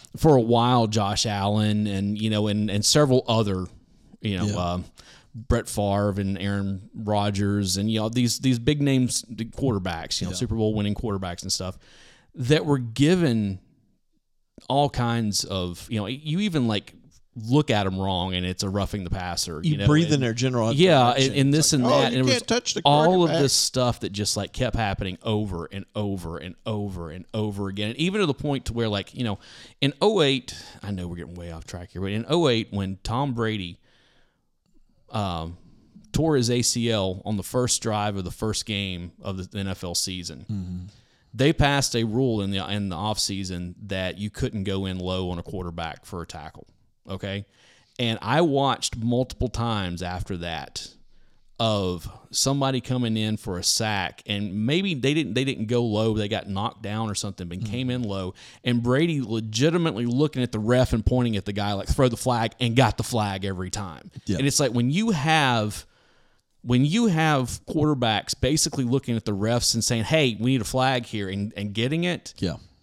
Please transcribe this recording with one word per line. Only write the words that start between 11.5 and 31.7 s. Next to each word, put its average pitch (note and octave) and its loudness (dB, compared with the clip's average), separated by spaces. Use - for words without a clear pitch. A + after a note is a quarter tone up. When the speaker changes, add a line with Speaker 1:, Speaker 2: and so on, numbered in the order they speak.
Speaker 1:
stuff F#2 -6
that D3+ 2
were C#3+ 2
given A#2+ 2
all C#3 2
kinds A#2 0
of, F2+ -4
you A2+ -2
know, G#2 -4
you D3 -4
even, E3 2
like, G#2 -2
look B2 2
at G#2 2
'em F#2+ 0
wrong F#2 0
and F2+ -2
it's F#2 -2
a G2+ -2
roughing G2 -2
the E2+ -4
passer. F2 -4
Speaker 2:
You D#3 2
Speaker 1:
You G2 2
know, G2 2
Speaker 2:
breathe D3+ 6
Speaker 1:
and D3+ 2
Speaker 2:
in C#3 2
their A#2+ 0
general A#2+ 0
Speaker 1:
yeah, C#3+ 6
Speaker 2:
direction. C3+ 2
Speaker 1:
and, C#3 2
and C3+ 6
Speaker 2:
It's D#3 4
Speaker 1:
this - 4
Speaker 2:
like, D3 4
Speaker 1:
and B2 2
Speaker 2:
"Oh, B2 4
Speaker 1:
that. C3+ 4
Speaker 2:
you B2+ 0
Speaker 1:
And C3 4
it - 4
Speaker 2:
can't B3 2
Speaker 1:
was - -12
Speaker 2:
touch - 0
the - -4
Speaker 1:
all D3 6
of F#3 6
Speaker 2:
quarterback." E3 4
Speaker 1:
this C3+ 2
stuff - 2
that F#2 -4
just, G2+ -2
like, G2 -6
kept B2 -2
happening G2 -2
over G#2 -2
and G2 -12
over F#2 -4
and E2+ -12
over G2+ -6
and F2+ -14
over G#2 -4
again. G#2 -4
And B2 -8
even F#3+ 0
to F#3 2
the D3 2
point C#3 -4
to - -8
where, A#2 0
like, G2+ -4
you - -6
know, G#2 -2
in C#3 2
oh G#3 4
eight, C3+ 0
I G2+ -6
know F2+ -6
we're F2 -8
getting E2+ -12
way F2 -12
off E2 -14
track F2+ -12